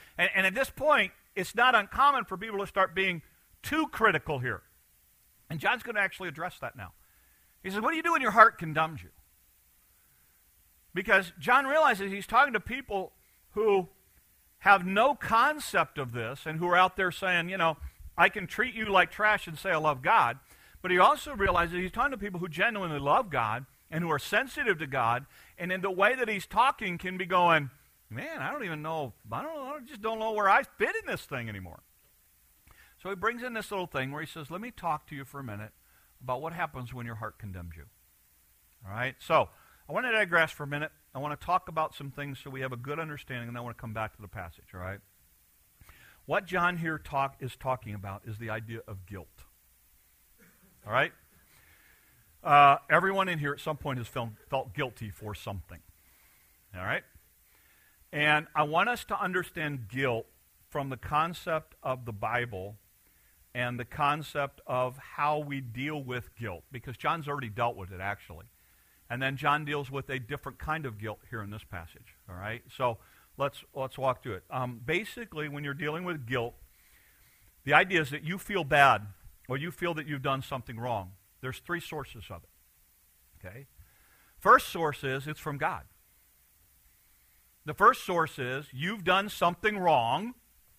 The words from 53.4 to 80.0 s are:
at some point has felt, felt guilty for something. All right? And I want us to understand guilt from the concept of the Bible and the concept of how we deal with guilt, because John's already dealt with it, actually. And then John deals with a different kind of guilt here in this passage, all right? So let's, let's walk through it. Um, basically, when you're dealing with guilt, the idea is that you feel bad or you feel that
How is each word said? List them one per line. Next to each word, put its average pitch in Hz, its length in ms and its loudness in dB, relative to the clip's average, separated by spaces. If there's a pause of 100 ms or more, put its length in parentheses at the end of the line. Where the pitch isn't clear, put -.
at 143 80 -8
some 151 160 -4
point 135 220 -6
has 117 100 -8
felt, 117 220 -6 (200)
felt 127 240 -4
guilty 123 360 -6
for 104 260 -12
something. 98 420 -12 (1000)
All 92 80 -8
right? 127 200 -4 (1080)
And 151 440 2
I 151 80 4
want 165 240 2
us 240 160 -4
to - 160 -4
understand 165 680 -4
guilt 123 380 -2 (420)
from 139 200 -6
the 131 80 -8
concept 160 840 -2
of 127 260 -6
the 120 60 -8
Bible 110 640 -4 (800)
and 123 260 -4
the 123 40 -6
concept 147 840 -2
of 127 320 -2
how 151 400 -2
we 143 220 -6
deal 135 400 -6
with 123 360 -10
guilt, 98 340 -8
because 123 260 -14
John's 147 300 -4
already 143 220 -6
dealt 117 280 -2
with 95 140 -14
it, 90 100 -12
actually. 98 440 -8 (680)
And 123 120 -6
then 135 140 -4
John 147 280 2
deals 143 260 -6
with 135 200 -8
a 131 80 -4
different 131 400 -10
kind 156 260 -6
of 110 140 -10
guilt 107 200 -8 (120)
here 110 120 -8
in 101 80 -12
this 107 140 -14
passage, - 500 -18 (140)
all 92 80 -14
right? 107 260 -10 (140)
So 123 220 0 (400)
let's, 139 260 -4 (100)
let's 131 220 -8
walk 131 260 -2
through 113 120 -8
it. 90 160 -12
Um, 123 340 -6
basically, 165 640 -6
when 143 160 -10
you're 143 80 -6
dealing 151 320 -6
with 160 220 -6
guilt, 120 280 -4 (1080)
the 139 80 2
idea 180 300 6
is 131 80 -4
that 147 120 -8
you 165 140 -6
feel 190 280 -2
bad 131 420 8 (420)
or 127 80 -4
you 156 140 -6
feel 175 240 -4
that 151 120 -6